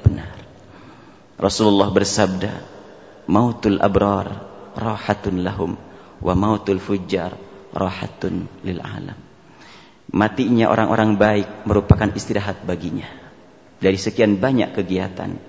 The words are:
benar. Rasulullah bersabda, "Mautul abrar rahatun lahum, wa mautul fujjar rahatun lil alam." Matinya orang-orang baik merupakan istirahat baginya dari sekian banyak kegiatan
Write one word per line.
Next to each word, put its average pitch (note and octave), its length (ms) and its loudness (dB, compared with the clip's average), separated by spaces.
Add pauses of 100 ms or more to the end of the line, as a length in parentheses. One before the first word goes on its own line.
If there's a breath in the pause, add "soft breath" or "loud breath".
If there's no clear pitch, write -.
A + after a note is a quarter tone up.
benar. D#2+ 240 -2 (1040 loud breath)
Rasulullah G2+ 560 4
bersabda, G2 640 2 (720)
"Mautul G#2+ 560 2
abrar G2+ 720 0 (240)
rahatun G2+ 640 -4
lahum, F2+ 320 -4 (480 loud breath)
wa F2+ 160 0
mautul G2+ 400 0
fujjar F2+ 560 -4 (400)
rahatun F#2 720 -4 (160)
lil F2+ 160 -6
alam." F#2 400 -12 (960 loud breath)
Matinya A2+ 560 2
orang-orang A2 480 4
baik G#2 480 2
merupakan G#2 480 4
istirahat G2+ 480 -4
baginya F2 640 -8 (480)
dari F#2+ 260 2
sekian G#2 400 2
banyak B2+ 320 0
kegiatan F#2 640 -4 (120)